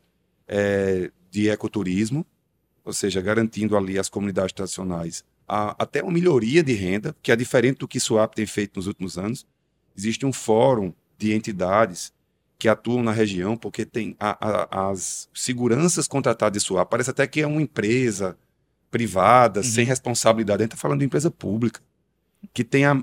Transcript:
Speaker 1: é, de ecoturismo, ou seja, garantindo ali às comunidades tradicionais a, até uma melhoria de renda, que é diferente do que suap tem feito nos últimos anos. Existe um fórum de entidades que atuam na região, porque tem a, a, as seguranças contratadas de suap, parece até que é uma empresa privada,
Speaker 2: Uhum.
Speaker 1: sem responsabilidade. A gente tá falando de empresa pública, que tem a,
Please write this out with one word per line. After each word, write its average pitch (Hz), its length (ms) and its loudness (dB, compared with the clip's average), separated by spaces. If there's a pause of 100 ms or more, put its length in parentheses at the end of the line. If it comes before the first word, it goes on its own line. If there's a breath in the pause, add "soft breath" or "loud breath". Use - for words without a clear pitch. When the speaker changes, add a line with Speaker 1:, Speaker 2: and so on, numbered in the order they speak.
(480)
Speaker 1:
é, 98 600 0 (220)
de 104 180 0
ecoturismo, 107 800 -2 (580)
ou 101 80 -10
seja, 95 280 -2
garantindo 107 560 0
ali 95 200 -2
às 95 120 -2
comunidades 98 440 -4
tradicionais 90 720 -8 (220)
a, 104 340 -4
até 127 220 -2
uma 190 80 -6
melhoria 165 540 2
de 131 80 0
renda, 101 500 -2
que - 80 -2
é 117 60 8
diferente 123 420 2
do 135 80 -8
que 123 140 -6
suap 110 340 2
tem 110 100 -2
feito 101 320 -4
nos 95 120 -6
últimos 90 280 -8
anos. 104 300 -8 (500)
Existe 110 300 -4
um 135 60 0
fórum 110 600 2 (240)
de 107 160 0
entidades 98 800 0 (460)
que 113 100 2
atuam 117 360 0
na 110 80 0
região, 107 440 0
porque 107 300 -8
tem - 320 -8
a, 104 220 -2
a, 98 500 -2
as - 420 -8
seguranças 127 760 0
contratadas 110 520 0
de - 60 -2
suap, 92 240 0
parece 120 200 -2
até 135 140 0
que 147 160 -2
é 151 60 0
uma 151 160 -2
empresa 107 720 -2 (540)
privada, 107 720 4
Speaker 2:
Uhum. 92 40 -2
Speaker 1:
sem 120 220 2
responsabilidade. 113 760 0
A - 20 2
gente 110 80 -4
tá - 40 -16
falando 147 220 -2
de 139 80 0
empresa 151 240 0
pública, 110 500 -4 (720)
que 120 100 -2
tem 139 220 2
a, 139 180 4